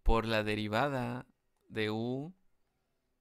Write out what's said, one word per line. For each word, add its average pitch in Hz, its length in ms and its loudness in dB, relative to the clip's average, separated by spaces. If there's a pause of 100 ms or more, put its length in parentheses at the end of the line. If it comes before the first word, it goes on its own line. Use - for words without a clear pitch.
por 113 220 6
la 110 180 2
derivada 120 800 -2 (420)
de 107 220 -2
U 127 420 -4 (880)